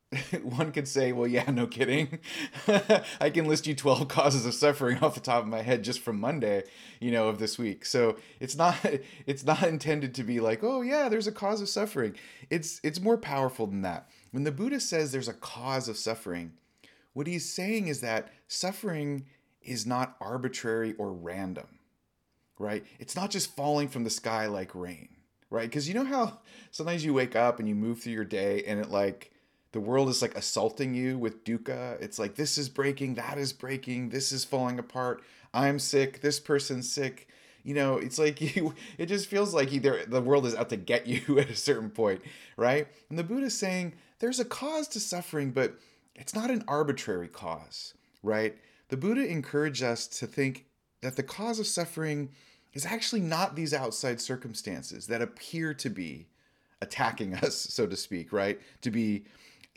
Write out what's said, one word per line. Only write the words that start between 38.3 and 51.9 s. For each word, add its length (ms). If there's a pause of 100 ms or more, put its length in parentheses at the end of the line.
<laughs> 160
you, 180 (240)
it 80
just 220
feels 260
like 180
either 340
the 140
world 260
is 80
out 160
to 60
get 300
you 320
<laughs> 0
at 120
a 40
certain 360
point, 320 (340)
right? 320 (200)
And 100
the 60
Buddha's 320
saying 380 (240)
there's 220
a 40
cause 440
to 120
suffering, 520
but 260 (380)
it's 180
not 160
an 160
arbitrary 640
cause, 640 (280)
right? 340 (320)
The 80
Buddha 280
encouraged 580
us 260
to 180
think 400 (340)
that 160
the 60
cause 380
of 60
suffering 640 (420)